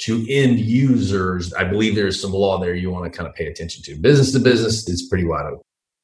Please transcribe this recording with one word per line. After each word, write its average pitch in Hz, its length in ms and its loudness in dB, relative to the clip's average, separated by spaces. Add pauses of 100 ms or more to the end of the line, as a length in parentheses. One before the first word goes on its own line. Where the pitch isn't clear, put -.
to 113 260 -2
end 131 320 2
users. 101 920 0
I 92 100 -2
believe 104 300 0
there's 98 260 -2
some 98 120 -6
law 95 260 0
there 90 160 -2
you 90 160 -4
wanna 87 180 -6
kinda 82 260 -10
pay 80 120 -6
attention 82 380 -12
to. 73 100 -16
Business 131 380 4
to 131 80 2
business 113 460 2
is 90 220 -6
pretty 92 160 0
wide 78 220 -4
open. - 160 -12 (420)